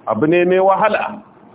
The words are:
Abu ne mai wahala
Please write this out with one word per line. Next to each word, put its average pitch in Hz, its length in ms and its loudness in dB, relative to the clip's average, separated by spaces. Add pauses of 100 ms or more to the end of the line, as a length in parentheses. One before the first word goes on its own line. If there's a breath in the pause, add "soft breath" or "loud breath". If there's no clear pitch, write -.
Abu 110 200 -2
ne 175 180 2
mai 185 140 2
wahala 196 640 0 (340)